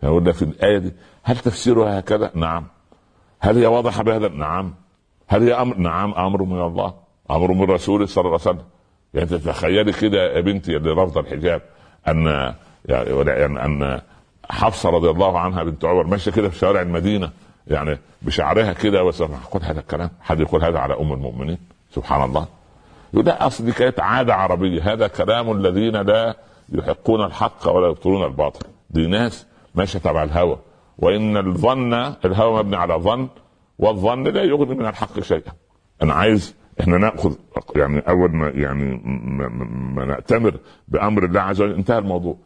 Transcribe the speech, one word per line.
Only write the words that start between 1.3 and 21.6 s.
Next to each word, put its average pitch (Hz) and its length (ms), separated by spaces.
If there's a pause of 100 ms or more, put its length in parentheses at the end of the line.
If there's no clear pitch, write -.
تفسيرها 113 600
هكذا؟" 107 360
نعم. 82 320 (720)
"هل 107 180
هي 117 80
واضحة 113 380
بهذا؟" 107 240
نعم. 82 460 (540)
"هل 104 160
هي 120 100
أمر؟" 123 240
نعم، 90 360
أمر 95 300
من 92 180
الله، 90 320 (380)
أمر 87 200
من 92 120
رسوله 95 420
صلى 95 160
الله 85 240
عليه 90 120
وسلم. - 80 (480)
يعني 82 140
تتخيلي 87 640
كده 101 260
يا 87 240
بنتي 87 360
اللي 78 140
رافضة 82 280
الحجاب 78 420 (460)
أن، 80 180 (600)
يعني، 64 440
يعني 69 360
أن 71 360 (480)
حفصة 107 400
رضي 85 200
الله 87 300
عنها 90 240
بنت 80 220
عمر 85 220
ماشية 95 240
كده 101 180
في 80 80
شوارع 95 240
المدينة 87 480 (380)
يعني 73 300 (240)
بشعرها 87 520
كده، 98 300
بس 87 180
يقول 76 420
هذا 78 160
الكلام، 82 300 (120)
حد 80 180
يقول 80 240
هذا 82 160
على 67 200
أم 76 140
المؤمنين؟ 67 440 (340)